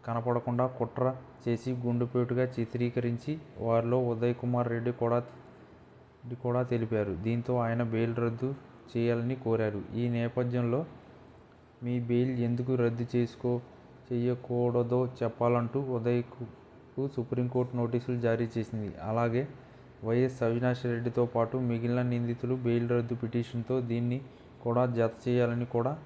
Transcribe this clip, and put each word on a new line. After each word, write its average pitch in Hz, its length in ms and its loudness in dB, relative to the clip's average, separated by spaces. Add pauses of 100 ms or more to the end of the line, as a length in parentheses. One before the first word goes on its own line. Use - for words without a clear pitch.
కనపడకుండా 120 600 0
కుట్ర 127 500 -2 (320)
చేసి 120 240 -2
గుండెపోటుగా 123 720 0
చిత్రీకరించి 120 920 -2 (200)
వారిలో 117 400 2
ఉదయ్ 120 360 2
కుమార్ 120 340 0
రెడ్డి 117 240 0
కూడా, 120 260 2
రెడ్డి - 1200 -14
కూడా 123 260 0
తెలిపారు. 113 500 0
దీంతో 117 440 0
ఆయన 117 260 0
బెయిల్ 117 340 0
రద్దు 117 380 0 (420)
చేయాలని 117 400 2
కోరారు. 110 460 0 (120)
ఈ 120 140 0
నేపథ్యంలో 120 760 0 (960)
మీ 123 180 -2
బెయిల్ 120 380 2
ఎందుకు 120 360 0
రద్దు 120 320 2 (100)
చేసుకో-, 123 440 0 (520)
చేయకూడదో 123 920 0 (160)
చెప్పాలంటూ 120 580 2
ఉదయ్కు 120 1300 -4
సుప్రీంకోర్టు 123 680 -2
నోటీసులు 120 440 0
జారీ 117 280 2 (100)
చేసింది. 107 380 -4
అలాగే 117 520 0 (560)
వైఎస్ 123 380 2
అవినాష్ 120 420 2
రెడ్డితో 120 420 0
పాటు 117 300 0
మిగిలిన 120 460 0
నిందితులు 120 520 0
బెయిల్ 120 360 2
రద్దు 120 240 0
పిటిషన్తో 120 680 -2
దీన్ని 120 400 0 (420)
కూడా 120 240 4
జత 117 420 0
చేయాలని 120 380 2
కూడా 123 400 0